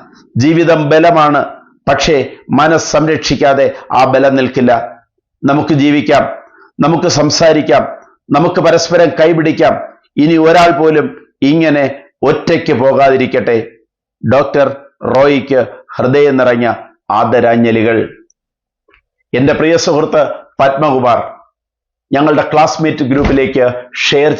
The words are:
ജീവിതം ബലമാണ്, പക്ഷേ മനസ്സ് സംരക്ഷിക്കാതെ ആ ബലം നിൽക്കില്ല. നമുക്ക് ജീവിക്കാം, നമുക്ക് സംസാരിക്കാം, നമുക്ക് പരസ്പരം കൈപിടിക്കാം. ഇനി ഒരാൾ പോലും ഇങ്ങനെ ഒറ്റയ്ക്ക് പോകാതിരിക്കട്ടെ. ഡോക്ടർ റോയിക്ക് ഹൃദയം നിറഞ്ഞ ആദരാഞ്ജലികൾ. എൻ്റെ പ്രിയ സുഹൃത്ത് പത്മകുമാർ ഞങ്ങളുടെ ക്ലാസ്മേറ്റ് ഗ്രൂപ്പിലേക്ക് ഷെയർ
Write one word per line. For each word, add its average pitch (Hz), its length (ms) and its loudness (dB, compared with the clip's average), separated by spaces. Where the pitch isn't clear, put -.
ജീവിതം 160 520 0
ബലമാണ്, 151 560 2
പക്ഷേ 139 420 -2
മനസ്സ് 156 400 0
സംരക്ഷിക്കാതെ 143 800 0
ആ 123 140 2
ബലം 135 300 2
നിൽക്കില്ല. 123 640 -2
നമുക്ക് 151 280 0
ജീവിക്കാം, 143 560 0
നമുക്ക് 165 280 0
സംസാരിക്കാം, 151 800 0
നമുക്ക് 170 300 0
പരസ്പരം 165 480 2
കൈപിടിക്കാം. 160 600 2
ഇനി 160 200 2
ഒരാൾ 170 340 4
പോലും 156 560 -2
ഇങ്ങനെ 147 640 0
ഒറ്റയ്ക്ക് 151 500 0
പോകാതിരിക്കട്ടെ. 131 960 0
ഡോക്ടർ 139 420 0
റോയിക്ക് 135 440 0
ഹൃദയം 135 420 0
നിറഞ്ഞ 120 300 0
ആദരാഞ്ജലികൾ. 117 840 0
എൻ്റെ 135 200 0
പ്രിയ 156 200 0
സുഹൃത്ത് 151 360 0
പത്മകുമാർ 139 600 0
ഞങ്ങളുടെ 151 400 0
ക്ലാസ്മേറ്റ് 156 600 -2
ഗ്രൂപ്പിലേക്ക് 135 540 0
ഷെയർ 147 340 0